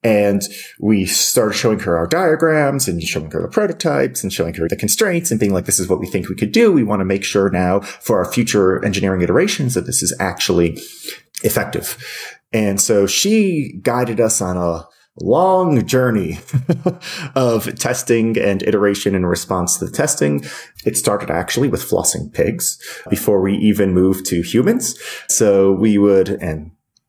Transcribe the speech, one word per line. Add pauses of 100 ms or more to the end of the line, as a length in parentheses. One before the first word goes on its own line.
and (380)
we
started
showing
her
our
diagrams
and
showing
her
the
prototypes
and
showing
her
the
constraints
and
being
like,
"This
is
what
we
think
we
could
do.
We
want
to
make
sure
now
for
our
future
engineering
iterations
that
this
is
actually (680)
effective." (560)
And
so
she
guided
us
on
a (360)
long
journey (480)
<laughs>
of
testing
and
iteration
in
response
to
the
testing. (400)
It
started
actually
with
flossing
pigs (300)
before
we
even
moved
to
humans. (300)
So
we
would,
and (380)